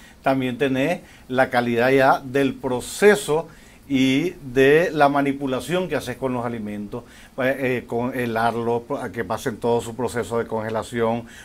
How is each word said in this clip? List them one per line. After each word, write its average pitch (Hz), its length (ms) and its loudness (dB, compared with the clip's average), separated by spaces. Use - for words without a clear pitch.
También 131 340 0
tenés 139 460 0
la 127 220 2
calidad 120 400 2
ya 139 300 6
del 135 340 0
proceso 156 920 2
y 135 440 2
de 143 360 6
la 147 200 4
manipulación 139 800 -2
que 147 60 -2
haces 123 200 -6
con 131 160 -4
los 123 140 -4
alimentos, 104 580 -8
pues, 131 240 0
eh, 127 280 -2
con 123 320 -4
helarlo, 117 640 0
a 117 120 -8
que 110 140 -6
pasen 110 340 -6
todo 117 240 0
su 113 120 -10
proceso 117 440 -4
de 113 80 -4
congelación, 113 800 -4